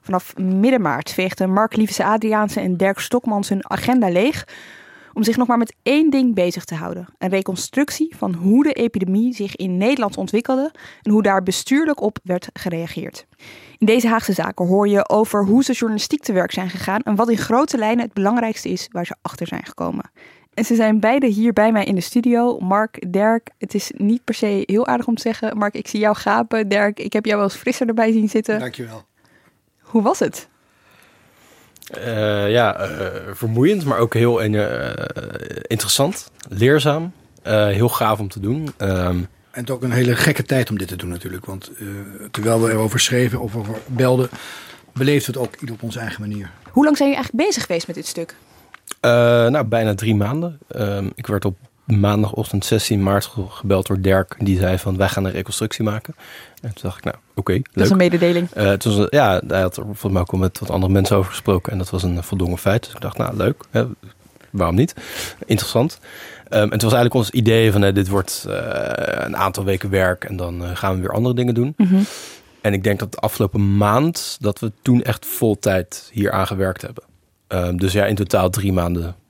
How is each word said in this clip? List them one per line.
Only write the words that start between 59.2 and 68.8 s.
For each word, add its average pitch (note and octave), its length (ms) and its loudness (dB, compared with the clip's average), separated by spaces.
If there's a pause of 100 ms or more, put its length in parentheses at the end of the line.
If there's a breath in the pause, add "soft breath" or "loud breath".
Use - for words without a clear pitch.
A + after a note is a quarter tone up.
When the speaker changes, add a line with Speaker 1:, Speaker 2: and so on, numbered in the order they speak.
Speaker 3:
hij F#2+ 140 2
had F#2 160 -2
er - 60 -8
volgens G#2 280 -4
mij F#2 100 2
ook F2+ 100 -2
al F#2+ 60 0
met F#2 220 0
wat F#2+ 100 -8
andere F#2 240 0
mensen G2 240 4
over F#2+ 140 2
gesproken. - 400 0
En G#2 60 -4
dat F2+ 120 -4
was F2+ 140 -4
een F2 200 -2
voldongen F2 340 -2
feit. G#2 260 0
Dus - 100 -18
ik - 80 -14
dacht, F#2+ 160 -8
"Nou, - 200 -4
leuk. B2 320 -2
Hè, A#2 160 0 (640)
waarom F2 260 0
niet? C#3 180 4 (520 loud breath)
Interessant." A2+ 540 0 (500 loud breath)
Ehm, G#2+ 140 4
en G#2 80 0
het G#2+ 100 0
was A2+ 120 4
eigenlijk A#2+ 200 4
ons A2+ 160 2
idee A2+ 420 4
van, G#2 120 4
"Eh, G2 100 4
dit G2 140 2
wordt, F#2+ 420 -2
eh, G1+ 40 -4 (720)